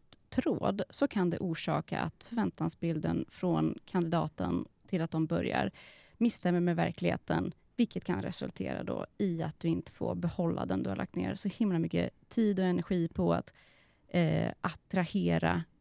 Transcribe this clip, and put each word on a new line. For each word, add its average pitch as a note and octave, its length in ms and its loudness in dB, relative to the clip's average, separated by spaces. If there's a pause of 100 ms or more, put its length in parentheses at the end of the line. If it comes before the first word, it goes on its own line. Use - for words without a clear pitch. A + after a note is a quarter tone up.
(300)
tråd, G#3+ 600 0
så - 180 0
kan F3+ 220 2
det E3 100 0
orsaka D#3+ 600 -2
att - 240 -6
förväntansbilden E3 1080 -2
från D#3+ 460 0 (100)
kandidaten D#3+ 800 0 (220)
till F3 140 0
att E3 100 -2
de D#3+ 140 2
börjar - 460 0 (460)
misstämmer F#3 420 2
med F3 160 2
verkligheten, - 760 0 (220)
vilket - 280 0
kan - 180 0
resultera - 640 -4
då - 220 -4 (120)
i F3 260 0
att D#3+ 160 -6
du - 80 -2
inte E3 240 -2
får - 240 -4
behålla F3 500 -2
den F#3+ 180 0
du F#3 60 -2
har F#3+ 80 -4
lagt - 180 -6
ner F#3 200 -2
så G3 140 -2
himla F#3 300 0
mycket - 500 -2
tid G#3 300 2
och F#3 60 2
energi F3 420 2
på E3+ 260 2
att, - 200 -2 (540)
eh, D#3+ 440 2 (100)
attrahera F3 1000 0 (180)